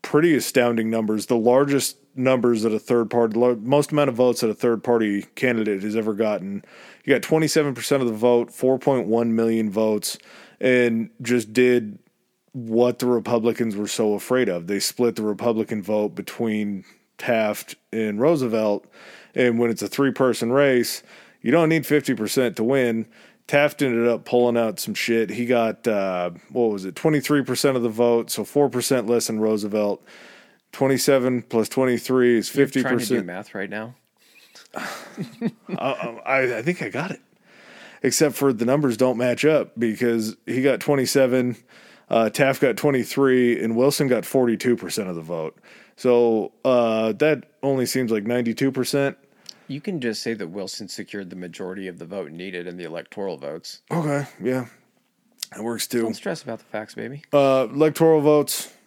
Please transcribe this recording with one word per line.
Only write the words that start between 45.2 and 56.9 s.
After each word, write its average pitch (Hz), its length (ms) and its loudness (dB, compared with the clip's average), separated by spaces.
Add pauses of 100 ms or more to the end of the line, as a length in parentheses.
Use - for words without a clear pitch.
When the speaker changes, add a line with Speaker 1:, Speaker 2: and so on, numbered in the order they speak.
Speaker 1:
vote. 80 360 -8 (400)
So, 120 540 2 (120)
uh, 113 500 2
that 147 320 0 (180)
only 135 220 0
seems 120 260 -2
like 107 120 -2
ninety-two 120 480 -2
percent. 135 460 -2 (500)
Speaker 2:
You 139 140 -12
can 185 180 -6
just 117 220 -6
say 117 140 -6
that 101 120 -10
Wilson 95 400 -12
secured 98 420 -12
the 85 60 -16
majority 92 520 -10
of 87 120 -12
the 85 60 -14
vote 85 260 -10
needed 90 360 -12
in 87 100 -12
the 90 60 -12
electoral 85 540 -10
votes. 71 440 -14 (100)
Speaker 1:
Okay, 147 340 -2 (160)
yeah. 127 260 -2 (840)
That - 120 -12
works 117 240 -6
too. 120 160 0
Speaker 2:
Don't 113 120 -2
stress - 280 -8
about 117 160 -10
the - 60 -20
facts, 107 300 -10